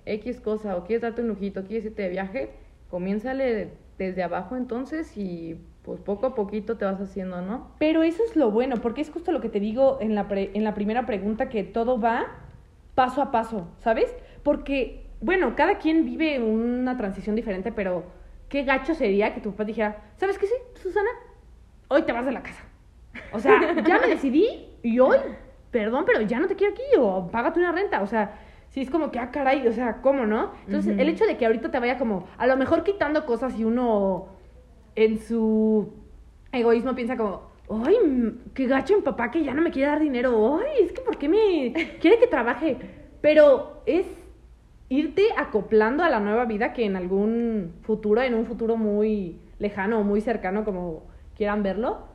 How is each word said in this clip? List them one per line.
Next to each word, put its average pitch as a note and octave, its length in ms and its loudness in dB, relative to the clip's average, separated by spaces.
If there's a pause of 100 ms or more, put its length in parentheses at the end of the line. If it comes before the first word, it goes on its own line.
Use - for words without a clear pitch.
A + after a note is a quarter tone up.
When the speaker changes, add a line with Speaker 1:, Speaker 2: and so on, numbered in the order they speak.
Speaker 1:
X A#3 340 -8
cosa, G#3+ 340 -4
o F3 100 -6
quieres A3+ 180 -2
darte A#3 180 -6
un A#3 60 -2
lujito, G3 380 -6
quieres G#3+ 200 -6
irte G#3+ 160 -8
de F#3+ 80 -4
viaje, F#3+ 400 -6 (400)
comiénzale G#3+ 840 -4 (260)
desde F#3 240 -4
abajo F#3 340 -6
entonces C4 600 -6
y, E3 420 -8 (240)
pues, - 180 -12
poco G3+ 240 -4
a C4 100 -2
poquito G#3+ 420 -4
te G#3 80 -4
vas G3 140 -2
haciendo, F#3 440 -8
¿no? A3 340 -10
Speaker 2:
Pero D#4+ 240 4
eso E4 260 2
es - 80 -10
lo C#4+ 140 6
bueno, A#3+ 280 0
porque A#3+ 240 -4
es D4+ 100 -4
justo F4 200 -6
lo C#4 80 0
que G#3+ 100 -6
te G#3 100 -2
digo B3+ 420 2
en G#3+ 140 0
la G3+ 120 -2
pre-, G3 280 -2
en G#3+ 80 0
la G#3+ 100 0
primera G#3+ 320 -2
pregunta, A3 420 -2
que A3 160 -4
todo A#3 380 -2
va A#3 240 0 (680)
paso B3+ 260 2
a C#4 100 0
paso, A3+ 360 -2 (100)
¿sabes? C4+ 360 0 (280)
Porque, C#4 640 -2 (160)
bueno, D#4 340 2
cada E4+ 220 4
quien D#4+ 280 2
vive C4+ 360 -2
una A#3+ 560 0
transición G3+ 380 -4
diferente, A3 360 -4
pero F#3 320 -4 (460)
qué C#4 140 -2
gacho C4+ 320 0
sería G#3 400 2
que A3 60 -10
tu G#3+ 100 -6
papá G#3+ 140 -6
dijera, G#3+ 360 -4 (160)
"¿Sabes G4 220 -2
qué? G4 80 0
Sí, G#4+ 60 -2 (280)
Susana, G4 280 0 (800)
hoy D4 140 4
te D4+ 100 -4
vas A#3+ 140 -4
de C#4 60 -2
la G#3 100 -6
casa". - 220 -16 (680)
O G#3+ 80 -6
sea, E4 340 4
Speaker 1:
<laughs> D4+ 140 0
Speaker 2:
ya F#4 120 6
me B4+ 80 2
decidí D#4+ 600 0 (160)
y A#3 160 0
hoy, D#4+ 180 8 (540)
perdón, A#3 340 0
pero G#4+ 160 4
ya A3+ 180 -2
no F#4 80 0
te G4+ 80 -2
quiero G4+ 180 0
aquí, G#4+ 100 -10 (140)
o F#3+ 340 2
págate D4 280 0
una F4 120 2
renta. F4+ 300 -2
O G3+ 60 -2
sea, G#3+ 300 -2 (320)
sí C4+ 120 -8
es C4 80 -4
como D#4 220 -2
que, A#3+ 80 -6
"Ah, A#3 120 -8
caray", C4+ 360 0
o A3+ 40 6
sea, A3+ 300 -4
¿cómo, C4+ 240 2
no? A3+ 260 0 (140)
Entonces, G3+ 280 0
Speaker 1:
Ujú. G3+ 80 0
Speaker 2:
el C#4+ 80 4
hecho G#4+ 160 2
de D#4+ 120 0
que B3 80 0
ahorita A3+ 260 0
te C4+ 80 -2
vaya B3 180 0
como, G#3+ 300 -2 (100)
a A#3+ 100 2
lo C4 100 4
mejor C4+ 260 2
quitando D#4 420 0
cosas A#3+ 320 -2
y A3 60 -2
uno G#3+ 640 0 (680)
en A3 240 4
su A3 760 2 (580)
egoísmo A#3 440 2
piensa B3 220 -4
como, G#3 260 -4 (420)
"Ay, F4+ 180 6
mm, B3 500 0
qué C4+ 140 -2
gacho C4+ 280 2
mi G4+ 80 4
papá A#3+ 280 -2
que E4 120 0
ya C4 100 -2
no D4+ 80 0
me E4+ 100 2
quiere C4+ 180 0
dar D4+ 100 0
dinero. B3+ 600 2
Ay, B4+ 260 2
es - 60 -4
que - 100 -10
¿por - 160 -4
qué C#4+ 120 -2
me F4 440 2 (280)
quiere F#4+ 180 8
que A#4+ 80 8
trabaje?". B3 500 0 (440)
Pero D4 640 6
es E4 200 0 (840)
irte D4+ 340 0 (140)
acoplando A3 640 2
a E4+ 60 4
la B3 100 2
nueva G#3 260 2
vida A3+ 280 -2
que A#3 120 -2
en G3 100 0
algún G3+ 800 0 (100)
futuro, G#3+ 380 2
en C4 120 0
un A3+ 120 0
futuro A3+ 320 -2
muy G#3 600 0 (220)
lejano G#3 400 -2
o G3+ 40 0
muy G3+ 180 2
cercano, G#3 440 -2
como F3 380 -6 (340)
quieran G#3 260 -2
verlo, G#3 520 -2